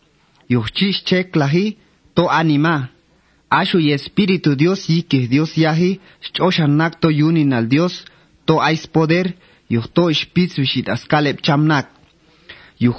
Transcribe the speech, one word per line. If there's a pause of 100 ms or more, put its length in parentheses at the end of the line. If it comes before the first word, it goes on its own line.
(500)
Yuchchi
ixchek (100)
laji, (400)
to
anima. (760)
A
xu
y
Espíritu
Dios
yikij
Dios
yaji, (340)
xch'oxanak
to
yunin
al
Dios, (440)
to
ais
poder, (420)
yuj
to
ixpitz
bixit
askaleb
chamnak. (960)
Yuj